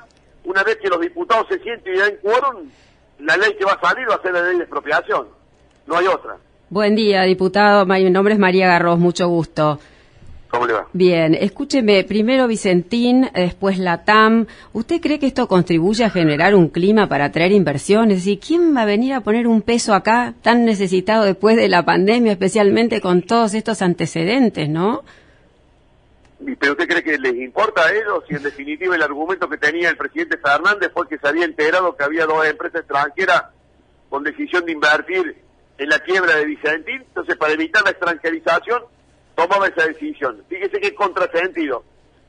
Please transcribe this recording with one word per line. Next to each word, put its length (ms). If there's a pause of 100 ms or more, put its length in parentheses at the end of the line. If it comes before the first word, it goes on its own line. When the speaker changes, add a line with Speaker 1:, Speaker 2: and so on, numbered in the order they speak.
(440)
Speaker 1:
una 200
vez 180
que 60
los 120
diputados 480
se 120
sienten 340
y 40
den 240
quórum, 460 (520)
la 160
ley 220
que 60
va 80
a 80
salir 280
va 60
a 80
ser 100
la 100
ley 140
de 60
expropiación, 640 (600)
no 100
hay 100
otra. 300 (340)
Speaker 2:
Buen 260
día, 260
diputado. 640
Ma-, 140
mi 120
nombre 240
es 60
María 280
Garros, 300
mucho 300
gusto. 500 (680)
Speaker 1:
¿Cómo 180
le 60
va? 200
Speaker 2:
Bien, 420
escúcheme, 680
primero 460
Vicentín, 840
después 460
latam. 680 (260)
¿Usted 280
cree 200
que 60
esto 200
contribuye 580
a 60
generar 460
un 120
clima 400
para 180
atraer 260
inversiones? 640
Es 60
decir, 200
¿quién 300
va 80
a 40
venir 280
a 60
poner 260
un 160
peso 320
acá 480
tan 220
necesitado 600
después 320
de 120
la 160
pandemia, 480
especialmente 680
con 220
todos 320
estos 280
antecedentes, 880
no? 360 (1400)
Speaker 1:
¿Y 160
pero 160
usted 160
cree 160
que 140
les 160
importa 520
a 60
ellos? 360
Si 60
en 80
definitiva 540
el 60
argumento 460
que 100
tenía 320
el 60
presidente 420
Fernández 540
fue 140
que 120
se 100
había 160
enterado 520
que 60
había 240
dos 200
empresas 340
extranjeras 640 (640)
con 160
decisión 400
de 80
invertir 640 (420)
en 100
la 120
quiebra 360
de 100
Vicentín. 560
Entonces, 340
para 160
evitar 320
la 60
extranjerización, 920 (520)
tomaba 340
esa 180
decisión. 640
Fíjese 320
qué 140
contrasentido. 920 (440)